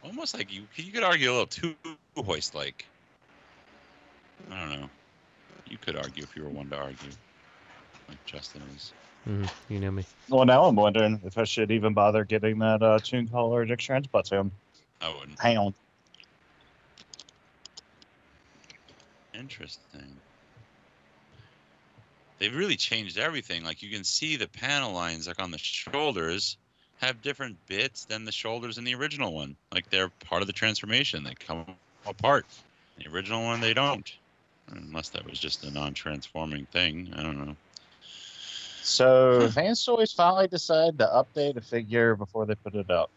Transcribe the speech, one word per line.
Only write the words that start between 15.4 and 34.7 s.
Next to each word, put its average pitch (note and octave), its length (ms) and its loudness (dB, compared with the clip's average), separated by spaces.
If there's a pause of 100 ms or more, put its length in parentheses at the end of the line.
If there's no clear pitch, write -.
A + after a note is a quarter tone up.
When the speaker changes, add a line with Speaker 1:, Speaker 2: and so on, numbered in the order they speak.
Speaker 1:
Interesting. D2 840 -18 (2250)
They've G#2+ 160 -2
really F3 200 0
changed G2+ 420 -4
everything. A2+ 460 -4
Like, D#2+ 200 -10
you G#2 60 -14
can G2+ 140 -10
see D#3 320 -2
the A2 120 -6
panel C3 460 -4
lines, E2+ 340 -6
like, F2 140 -10
on F2+ 100 -6
the D#2 80 -10
shoulders G2+ 1000 -4 (420)
have B2+ 220 -4
different C3+ 340 -8 (120)
bits C3 380 -4
than A2 200 -8
the A2 60 -8
shoulders A#2 460 -6
in A#2+ 60 -12
the B2 120 -4
original C#3 380 -4
one. D2 220 -8 (160)
Like, F2+ 180 -6
they're F#2+ 200 0
part - 320 -4
of G2+ 60 -2
the G2 60 -6
transformation. A2 680 -2
They C2 120 -12
come E2 300 -10 (400)
apart. A2+ 400 2 (520)
The - 120 -16
original G2 340 -4
one, A#2 180 -2
they A2+ 120 2
don't. C3+ 380 0 (600)